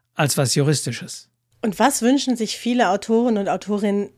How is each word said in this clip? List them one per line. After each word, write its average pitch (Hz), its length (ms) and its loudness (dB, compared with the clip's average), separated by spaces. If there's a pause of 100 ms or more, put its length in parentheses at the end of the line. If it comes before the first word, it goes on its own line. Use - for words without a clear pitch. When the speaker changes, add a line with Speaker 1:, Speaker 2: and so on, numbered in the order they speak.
(160)
Speaker 1:
als 147 220 0
was 135 180 0
Juristisches? - 720 -2 (320)
Speaker 2:
Und 214 160 -2
was 269 240 2
wünschen 254 360 2
sich 220 200 -4
viele 240 320 0
Autorinnen 220 540 0
und 180 60 -2
Autorinnen 202 680 -2